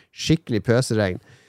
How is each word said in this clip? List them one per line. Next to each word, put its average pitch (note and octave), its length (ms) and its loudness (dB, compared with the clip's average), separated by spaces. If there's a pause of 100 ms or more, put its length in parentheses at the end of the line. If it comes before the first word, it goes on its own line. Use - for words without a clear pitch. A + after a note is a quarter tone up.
(120)
skikkelig - 520 -2
pøseregn. G#2+ 580 0 (280)